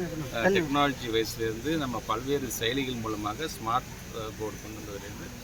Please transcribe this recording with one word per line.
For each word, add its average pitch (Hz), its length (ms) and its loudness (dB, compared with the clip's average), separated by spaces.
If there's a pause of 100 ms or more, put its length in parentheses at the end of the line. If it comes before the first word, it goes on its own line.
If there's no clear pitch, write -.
(320)
அஹ், 117 180 4
டெக்னாலஜி 143 600 4
வயசுலேருந்து 113 680 0
நம்ம 123 300 0
பல்வேறு 127 440 2
செயலிகள் 123 520 0
மூலமாக 110 440 -2
ஸ்மார்ட், 123 420 0 (260)
அஹ், 110 200 -4
போர்டு 104 220 -4
கொண்டு 107 220 -10
வந்ததுலேருந்து 101 500 -8 (140)